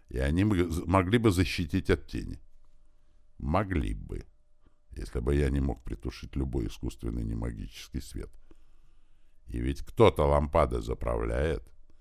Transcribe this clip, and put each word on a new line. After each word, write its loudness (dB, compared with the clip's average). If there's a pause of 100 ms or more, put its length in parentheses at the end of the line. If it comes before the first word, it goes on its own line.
и -6
они 2
м-, 2
з-, -4
могли 4
бы 4
защитить 2
от 2
тени. -10 (1000)
Могли 0
бы, -10 (680)
если -8
бы 2
я 4
не 0
мог -2
притушить -8
любой -2
искусственный -6
немагический -8
свет. -10 (1160)
И -6
ведь -2
кто-то 6
лампады 4
заправляет. -2 (280)